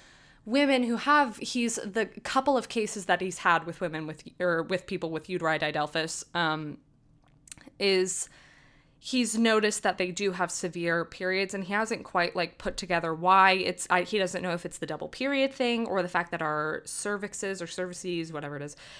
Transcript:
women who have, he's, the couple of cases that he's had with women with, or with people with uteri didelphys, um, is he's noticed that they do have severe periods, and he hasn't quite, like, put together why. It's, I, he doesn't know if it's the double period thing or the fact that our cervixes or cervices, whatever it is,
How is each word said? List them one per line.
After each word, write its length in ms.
women 380
who 140
have, 400
he's, 400
the 300
couple 320
of 120
cases 380
that 140
he's 180
had 260
with 160
women 260
with, 180
or 220
with 240
people 240
with 180
uteri 300
didelphys, 680
um, 440
is 500
he's 380
noticed 460
that 160
they 120
do 220
have 180
severe 540
periods, 500
and 100
he 80
hasn't 320
quite, 300
like, 220
put 200
together 380
why. 380
It's, 380
I, 120
he 160
doesn't 240
know 100
if 120
it's 140
the 80
double 220
period 440
thing 340
or 160
the 60
fact 220
that 100
our 460
cervixes 760
or 60
cervices, 640
whatever 240
it 60
is, 140